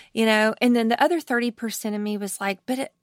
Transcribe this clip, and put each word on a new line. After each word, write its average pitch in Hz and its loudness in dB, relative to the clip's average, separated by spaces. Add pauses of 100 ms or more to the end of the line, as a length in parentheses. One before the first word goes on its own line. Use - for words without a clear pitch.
(140)
You 220 2
know? 220 4
And 247 4
then 226 2
the 233 2
other 320 2
thirty 240 -2
percent 214 -6
of 208 -6
me 208 -4
was 196 -8
like, 196 -4
"But, 254 -4
it, - -8 (100)